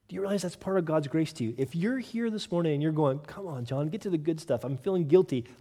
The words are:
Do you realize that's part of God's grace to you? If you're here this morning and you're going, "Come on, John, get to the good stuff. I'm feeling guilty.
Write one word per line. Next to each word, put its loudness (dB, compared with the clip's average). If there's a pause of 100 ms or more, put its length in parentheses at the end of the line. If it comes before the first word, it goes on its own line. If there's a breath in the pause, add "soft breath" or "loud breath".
Do -14
you -6
realize 0
that's -6
part -2
of 2
God's 2
grace 0
to -4
you? -2
If -2
you're 0
here -4
this -6
morning 2
and 0
you're 2
going, 2
"Come -12
on, -8
John, -2
get -6
to -4
the 2
good -2
stuff. -2
I'm -4
feeling 0
guilty. 6 (160 loud breath)